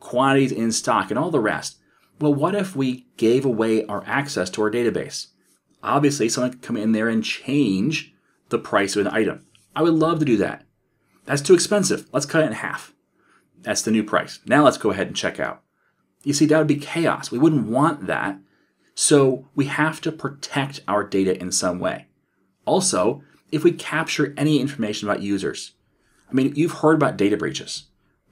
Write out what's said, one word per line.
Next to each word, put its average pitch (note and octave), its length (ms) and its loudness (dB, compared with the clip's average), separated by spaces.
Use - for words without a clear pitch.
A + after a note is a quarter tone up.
quantities C3+ 500 2
in A2+ 220 -2
stock G2+ 380 0
and A2 100 -2
all - 100 -2
the D3 80 2
rest. G#2 380 -2
Well, D3 140 2
what E3 220 0
if F#3+ 180 -4
we C3 320 -4
gave B2 280 2
away A2 400 0
our G2+ 200 -6
access B2+ 460 -4
to A2 120 -4
our G#2+ 100 0
database? A2+ 560 -4
Obviously, C3+ 440 2
someone B2+ 220 -2
could - 120 -14
come A#2 140 -6
in A2 140 0
there A2 180 2
and A2+ 140 0
change B2+ 920 -2
the A#2 100 -2
price G2 380 -2
of G2+ 100 2
an - 80 -2
item. G2 320 -2
I D#3 80 0
would E3+ 100 4
love D#3+ 240 2
to D3+ 60 0
do A#2+ 140 4
that. - 260 -4
That's C#3 140 -2
too F#3 140 6
expensive. - 560 2
Let's C#3+ 160 -2
cut - 160 2
it - 40 2
in - 80 -6
half. - 380 -8
That's G#2+ 200 -2
the G#2+ 100 -2
new A2 100 2
price. - 440 -4
Now D3 180 4
let's - 140 6
go A2 120 -2
ahead F#2+ 160 -2
and - 80 -10
check - 240 -4
out. - 240 -6
You C#3 80 0
see, - 140 2
that D3+ 120 4
would D3+ 80 2
be D3 80 2
chaos. - 560 -4
We A#2+ 80 -4
wouldn't C#3+ 300 4
want C#3 400 0
that. E2+ 320 -4
So C3+ 580 2
we C#3 120 0
have D#3 340 -4
to E3 100 -6
protect - 800 -8
our G#2 160 0
data F#2+ 360 0
in F2 120 -8
some F2+ 260 -2
way. F2+ 300 -6
Also, C#3+ 580 0
if D3 100 -2
we E3+ 80 6
capture D3+ 640 -2
any D3+ 220 2
information A2 500 -4
about G2+ 140 -2
users, F#2+ 520 -4
I - 60 -4
mean, C3+ 220 2
you've D#3+ 220 0
heard D#3 180 6
about B2+ 200 2
data G2+ 200 2
breaches. - 480 -8